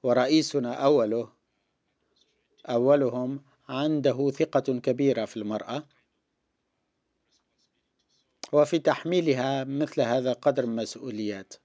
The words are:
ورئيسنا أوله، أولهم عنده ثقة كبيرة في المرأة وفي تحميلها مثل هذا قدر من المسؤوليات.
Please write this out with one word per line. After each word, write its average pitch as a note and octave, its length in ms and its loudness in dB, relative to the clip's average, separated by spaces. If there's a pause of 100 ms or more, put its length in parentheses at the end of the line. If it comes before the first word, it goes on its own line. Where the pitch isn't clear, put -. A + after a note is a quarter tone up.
ورئيسنا B2+ 720 2
أوله، A#2+ 580 2 (1300)
أولهم B2+ 720 2 (280)
عنده C#3 640 0
ثقة C3+ 500 -2
كبيرة B2+ 440 0
في - 120 -12
المرأة G#2+ 500 -6 (2750)
وفي D3 260 4
تحميلها C#3 840 0
مثل C#3+ 360 -4
هذا B2+ 320 2
قدر B2+ 340 0
من A#2 60 -4
المسؤوليات. G#2+ 840 -8 (100)